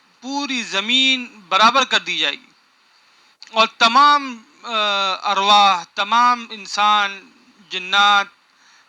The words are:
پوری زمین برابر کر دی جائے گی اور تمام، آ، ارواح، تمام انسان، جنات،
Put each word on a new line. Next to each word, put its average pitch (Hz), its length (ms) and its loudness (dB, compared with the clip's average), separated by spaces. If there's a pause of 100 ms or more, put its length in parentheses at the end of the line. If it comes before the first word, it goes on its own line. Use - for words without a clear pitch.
(200)
پوری 262 420 -8
زمین 233 840 -2
برابر 226 360 2
کر 220 140 -2
دی 175 200 -8
جائے 147 140 -2
گی - 140 -14 (1040)
اور 220 140 2
تمام، 262 760 2 (200)
آ، 233 80 -14 (600)
ارواح، 196 540 2 (100)
تمام 233 560 0
انسان، 202 800 -4 (380)
جنات، 196 580 0 (640)